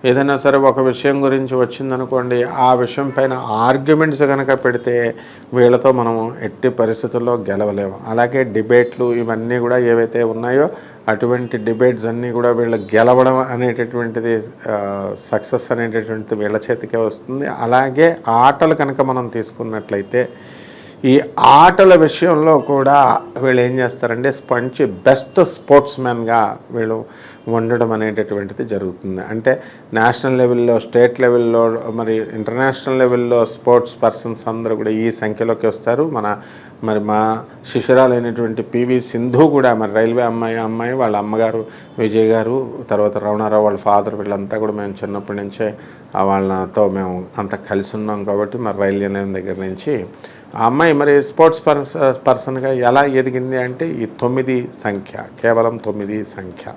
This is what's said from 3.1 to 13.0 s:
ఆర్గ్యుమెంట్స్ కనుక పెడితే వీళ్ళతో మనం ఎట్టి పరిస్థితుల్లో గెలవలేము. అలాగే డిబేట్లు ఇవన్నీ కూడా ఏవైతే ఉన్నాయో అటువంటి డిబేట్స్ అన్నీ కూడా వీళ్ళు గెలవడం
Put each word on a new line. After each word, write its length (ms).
ఆర్గ్యుమెంట్స్ 760
కనుక 440
పెడితే 500
వీళ్ళతో 380
మనం 500
ఎట్టి 280
పరిస్థితుల్లో 640
గెలవలేము. 760
అలాగే 360
డిబేట్లు 720
ఇవన్నీ 440
కూడా 200
ఏవైతే 460
ఉన్నాయో 460
అటువంటి 500
డిబేట్స్ 480
అన్నీ 260
కూడా 200
వీళ్ళు 260
గెలవడం 600